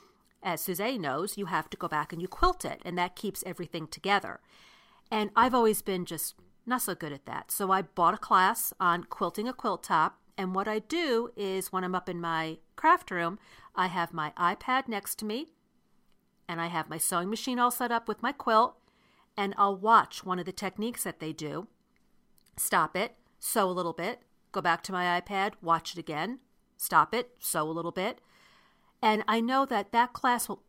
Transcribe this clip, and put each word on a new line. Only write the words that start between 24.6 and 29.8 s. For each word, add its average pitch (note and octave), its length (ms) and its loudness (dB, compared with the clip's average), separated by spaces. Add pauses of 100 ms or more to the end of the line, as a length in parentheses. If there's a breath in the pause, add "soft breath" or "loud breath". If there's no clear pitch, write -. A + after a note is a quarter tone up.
back E3+ 220 2
to - 80 -8
my F3+ 280 0
iPad, G3 420 -2
watch E3 320 0
it E3+ 60 -10
again, E3 400 -6 (380)
stop - 360 4
it, A#3+ 260 -2
sew D#3 300 -2
a - 20 -4
little E3 200 -4
bit. F#3+ 280 -4 (840 soft breath)
And A3 260 4
I A3+ 120 2
know C4 260 2
that A3 280 -2